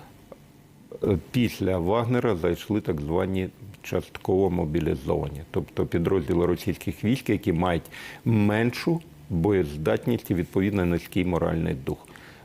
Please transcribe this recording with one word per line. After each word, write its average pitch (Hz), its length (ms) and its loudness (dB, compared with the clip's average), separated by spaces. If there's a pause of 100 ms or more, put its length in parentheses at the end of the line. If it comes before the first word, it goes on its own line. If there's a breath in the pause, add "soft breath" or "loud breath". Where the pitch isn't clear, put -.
(1040 loud breath)
Е, 95 160 4 (120)
після 98 480 0
Вагнера 113 580 2
зайшли 87 440 0
так 82 200 -2
звані 92 480 0 (340)
частково 95 680 0
мобілізовані, 78 1000 -2
тобто - 360 -4
підрозділи 87 600 2
російських 87 580 -2
військ, 120 260 0
які 98 220 0
мають 85 380 0 (340 loud breath)
меншу 117 760 2 (300)
боєздатність 92 1000 0
і, 104 40 2
відповідно, 95 500 0
низький 85 400 0
моральний 82 500 0
дух. - 240 -6 (460 loud breath)